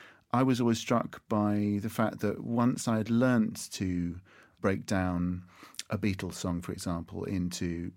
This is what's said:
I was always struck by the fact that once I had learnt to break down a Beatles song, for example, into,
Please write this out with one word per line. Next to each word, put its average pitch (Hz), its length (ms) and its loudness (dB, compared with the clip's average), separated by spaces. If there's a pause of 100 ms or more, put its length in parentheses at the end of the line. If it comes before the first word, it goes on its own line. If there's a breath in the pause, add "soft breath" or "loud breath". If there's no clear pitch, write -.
(320 loud breath)
I 123 100 4
was 131 180 4
always 117 180 4
struck - 500 -2
by 104 520 2
the 107 100 -4
fact - 300 0
that - 240 -2
once 120 420 2
I 113 120 2
had 107 120 -2
learnt 117 640 2
to 90 480 -2 (400 soft breath)
break 98 240 2
down 90 580 0 (460 loud breath)
a - 80 -4
Beatles 98 380 -2
song, 87 280 -4
for - 100 -6
example, 90 520 -6
into, 87 720 -4